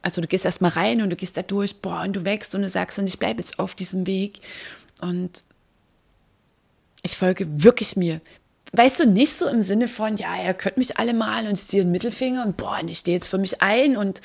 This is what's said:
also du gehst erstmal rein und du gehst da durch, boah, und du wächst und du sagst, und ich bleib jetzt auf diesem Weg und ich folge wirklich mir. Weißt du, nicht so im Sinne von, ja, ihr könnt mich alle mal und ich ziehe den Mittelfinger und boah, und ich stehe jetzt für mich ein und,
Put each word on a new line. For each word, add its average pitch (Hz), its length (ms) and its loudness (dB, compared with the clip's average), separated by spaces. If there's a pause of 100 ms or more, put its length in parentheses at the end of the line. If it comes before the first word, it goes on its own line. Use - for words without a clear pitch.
also 175 180 -4
du 165 60 -2
gehst - 180 0
erstmal 175 280 2
rein 220 280 2
und 202 100 0
du 175 60 -2
gehst - 200 -6
da 185 60 -4
durch, 202 380 -4
boah, 175 220 -6
und - 120 -4
du 185 100 -4
wächst 196 320 -4
und 202 60 0
du 190 60 -2
sagst, 180 300 -4
und 196 80 0
ich 180 140 -4
bleib 226 180 0
jetzt - 220 -6
auf 185 160 -4
diesem 185 300 -4
Weg 190 340 -4 (600)
und 180 440 -6 (1600)
ich - 140 -4
folge 185 300 0 (160)
wirklich 220 340 6
mir. 165 240 0 (520)
Weißt 247 260 6
du, 330 80 6
nicht 220 260 6
so - 140 0
im 226 160 2
Sinne 208 240 2
von, 220 300 -4
ja, 185 280 -6
ihr 185 80 0
könnt - 240 -4
mich 254 220 0
alle 233 160 0
mal 220 320 -2
und 208 60 -2
ich - 140 -2
ziehe 196 180 2
den 175 80 2
Mittelfinger 254 520 -2
und 196 120 -2
boah, 180 260 -6
und 165 80 -6
ich 165 80 -2
stehe 175 180 0
jetzt 175 120 -4
für 190 100 -2
mich 190 240 0
ein 240 340 4
und, 196 280 -2